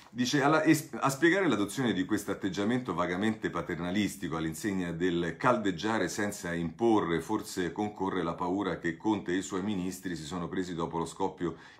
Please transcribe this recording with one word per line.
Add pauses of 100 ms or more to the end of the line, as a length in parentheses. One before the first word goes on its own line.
(160)
Dice,
alla-,
es-,
a
spiegare
l'adozione
di
questo
atteggiamento
vagamente
paternalistico
all'insegna
del
caldeggiare
senza
imporre,
forse
concorre
la
paura
che
Conte
e
i
suoi
ministri
si
sono
presi
dopo
lo
scoppio (240)